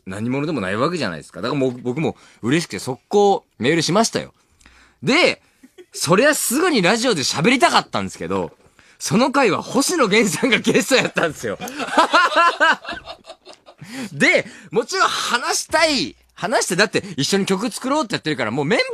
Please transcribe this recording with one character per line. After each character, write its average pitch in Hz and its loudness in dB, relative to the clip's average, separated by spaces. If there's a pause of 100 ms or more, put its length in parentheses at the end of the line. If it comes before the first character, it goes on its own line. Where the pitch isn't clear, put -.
何 104 -6
者 139 -2
で 165 -6
も 135 -4
な 92 -4
い 98 -4
わ 127 0
け 180 -4
じ 139 -4
ゃ 98 -4
な 85 -6
い 73 -10
で 71 -14
す - -20
か。 87 -14
だ 113 -4
か 143 -4
ら 143 -2
も 131 0
う、 - -2
僕 123 -6
も 123 -2 (260)
嬉 147 0
し - -10
く - -20
て 95 -8
速 123 -10
攻 202 2 (120)
メ 120 0
ー 165 2
ル 165 2
し 156 -2
ま 208 2
し - -4
た - -4
よ。 67 -10 (680)
で、 262 2 (500)
そ - 0
り 233 6
ゃ 294 4
す - -2
ぐ 370 2
に 262 4
ラ 175 4
ジ 226 0
オ 226 2
で 143 0
喋 156 0
り 262 4
た 311 4
か 233 2
っ - -2
た 107 -4
ん 95 -4
で 92 -8
す - -16
け 85 -8
ど、 92 -2 (480)
そ - -2
の 262 2
回 262 2
は 143 0
星 277 -2
野 254 4
源 208 2
さ - -2
ん 269 0
が 247 2
ゲ - 2
ス - -6
ト 269 4
や 190 2
っ - -12
た 165 0
ん 156 -6
で - -16
す 120 -8
よ。 95 -4
<laughs> - -10 (2500)
で、 240 2 (260)
も 208 0
ち 370 -6
ろ 370 4
ん - 4
話 277 -2
し - -8
た 311 2
い、 233 -2 (180)
話 254 -2
し - -4
て、 185 -2
だ 190 2
っ - -2
て - -2 (140)
一 143 -2
緒 196 0
に 196 0
曲 190 -2
作 254 -6
ろ 302 2
う - -4
っ 220 -6
て 180 -4
や 135 -6
っ - -12
て - -6
る 147 -2
か 123 -2
ら、 107 -2
も 139 -2
う - -2
メ 202 2
ン - 2 (140)